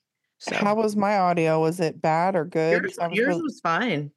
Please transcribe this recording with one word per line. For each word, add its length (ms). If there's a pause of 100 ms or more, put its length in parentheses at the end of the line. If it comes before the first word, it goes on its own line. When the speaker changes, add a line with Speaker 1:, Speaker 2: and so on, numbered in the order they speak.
(380)
Speaker 1:
so 180
Speaker 2:
How 180
was 220
my 220
audio? 420
Was 200
it 200
bad 340
or 120
good? 380
Speaker 1:
Yours, 120
Speaker 2:
'Cause 80
I 40
was 100
Speaker 1:
yours 100
Speaker 2:
really 140
Speaker 1:
was 180
fine. 560